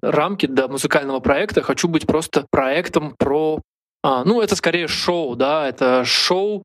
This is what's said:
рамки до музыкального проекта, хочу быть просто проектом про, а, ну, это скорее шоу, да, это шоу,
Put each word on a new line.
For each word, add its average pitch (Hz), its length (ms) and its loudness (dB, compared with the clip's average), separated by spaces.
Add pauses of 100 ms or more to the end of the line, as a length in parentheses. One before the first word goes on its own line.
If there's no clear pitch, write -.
рамки 160 420 0
до 131 220 0
музыкального 139 520 -2
проекта, 147 440 0
хочу - 240 -2
быть 160 180 0
просто 156 460 0
проектом 151 640 0
про, 156 420 0 (440)
а, 131 200 2
ну, 226 180 4
это 202 140 0
скорее 165 320 -2
шоу, 165 480 -2
да, 143 320 0
это 127 380 2
шоу, 196 600 0